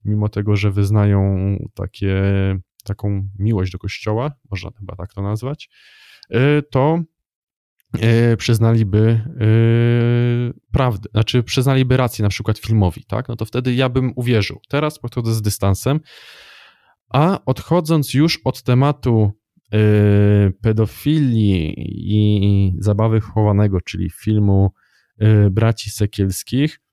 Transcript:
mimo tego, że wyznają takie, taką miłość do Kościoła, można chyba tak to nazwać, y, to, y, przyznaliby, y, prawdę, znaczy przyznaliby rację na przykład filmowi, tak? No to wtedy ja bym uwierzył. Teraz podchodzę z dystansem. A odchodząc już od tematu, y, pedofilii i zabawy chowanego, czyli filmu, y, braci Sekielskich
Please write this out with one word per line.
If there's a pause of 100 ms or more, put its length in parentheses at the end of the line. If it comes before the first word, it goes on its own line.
mimo
tego,
że
wyznają (180)
takie, (720)
taką (100)
miłość
do
Kościoła, (180)
można
chyba
tak
to
nazwać, (680)
y,
to, (1300)
y,
przyznaliby, (200)
y, (120)
prawdę,
znaczy
przyznaliby
rację
na
przykład
filmowi,
tak?
No
to
wtedy
ja
bym
uwierzył.
Teraz
podchodzę
z
dystansem. (1120)
A
odchodząc
już
od
tematu, (420)
y, (100)
pedofilii (400)
i
zabawy
chowanego,
czyli
filmu, (500)
y,
braci
Sekielskich (120)